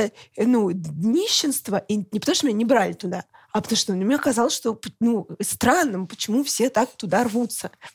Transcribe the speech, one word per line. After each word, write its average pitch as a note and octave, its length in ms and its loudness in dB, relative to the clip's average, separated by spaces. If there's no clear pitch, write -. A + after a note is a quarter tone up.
э, G#3+ 80 2
ну, A3+ 240 4
нищенство. G3+ 1080 0
И G#3+ 200 -2
не G#3 220 -4
потому, - 160 0
что - 120 0
меня G#3+ 100 2
не A3+ 80 2
брали G#3 280 4
туда, F3+ 300 -6
а G#3+ 100 -2
потому A3 160 -2
что - 160 -2
мне G3 260 2
казалось, B3+ 340 2
что, A3 220 -4
п-, - 240 -14
ну, A3+ 280 0
странным, A#3 640 2
почему A#3 380 -2
все C4 260 0
так A#3+ 280 0
туда G3 260 0
рвутся. A3+ 480 -2